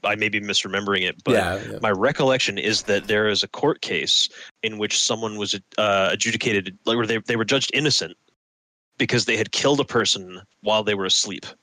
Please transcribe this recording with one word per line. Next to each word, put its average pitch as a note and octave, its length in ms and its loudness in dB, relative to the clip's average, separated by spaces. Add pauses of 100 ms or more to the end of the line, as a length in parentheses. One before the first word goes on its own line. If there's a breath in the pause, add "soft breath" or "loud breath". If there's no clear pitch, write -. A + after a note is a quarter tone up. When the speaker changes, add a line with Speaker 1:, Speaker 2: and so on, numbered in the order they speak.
Speaker 1:
I G#2 120 0
may G#2+ 120 0
be G#2 140 0
misremembering G2 680 0
it, - 160 -8
but B2 120 2
Speaker 2:
Yeah, F#2+ 260 0 (100)
yeah. G#2 100 -10
Speaker 1:
my A2 100 2
recollection B2+ 640 2
is G2 260 0
that G2+ 240 0
there G#2+ 220 2
is G2+ 140 0
a G2+ 40 -4
court - 340 -2
case - 460 0 (360 loud breath)
in A2 140 -4
which G#2 220 -2
someone A2 380 -2
was, G#2 200 -4 (200)
uh, G2 340 4
adjudicated, G#2 760 -2
like, A2+ 120 2
where A#2 100 0
they, A2+ 120 0
they A#2 180 -2
were A2 80 0
judged C3+ 280 0
innocent C#3 440 0 (800)
because B2 260 0
they A2+ 140 0
had G#2+ 160 -2
killed C#3 260 2
a C3 60 2
person F#2+ 560 -2 (180)
while G#2+ 240 2
they G#2 100 2
were G2 120 0
asleep. - 400 0 (180)